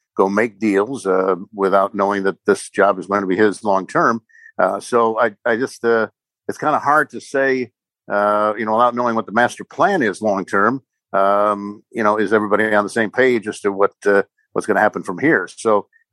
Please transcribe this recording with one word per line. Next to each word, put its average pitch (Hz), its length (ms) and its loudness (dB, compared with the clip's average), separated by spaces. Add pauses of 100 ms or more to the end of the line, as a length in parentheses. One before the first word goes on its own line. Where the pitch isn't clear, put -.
(160)
go 98 140 2
make 104 280 -2
deals, 104 480 0
uh, 95 300 0 (180)
without 98 400 0
knowing 101 300 0
that 95 220 -2
this - 240 0
job 98 280 2
is 90 100 -10
going 101 140 0
to 95 60 -4
be 92 80 0
his 104 300 0
long 95 200 0
term? 120 360 0 (360)
Uh, 95 220 0
so 113 400 0
I, 113 160 0 (100)
I 117 120 0
just, 127 260 -6
uh, 113 240 2 (400)
it's 104 100 -8
kinda 139 220 -2
hard 147 300 0
to 117 100 -14
say, 131 520 -2 (380)
uh, 104 480 0
you 110 80 -6
know, 110 80 0
without 120 220 2
knowing 120 200 -2
what 113 100 -2
the 95 80 -12
master 120 320 0
plan 180 360 0
is 101 200 -2
long 98 240 -2
term. 110 360 0 (320)
Um, 101 800 0
you 117 120 -4
know, 104 140 2
is 107 160 0
everybody 107 400 2
on 104 120 4
the 95 40 -8
same 110 220 -2
page 123 360 0
as 104 140 -8
to 101 100 0
what, 98 220 0 (120)
uh, 101 180 4 (300)
what's - 120 -4
gonna 98 140 0
happen 101 240 0
from 90 160 -10
here? 113 280 2
So, 107 400 -2 (240)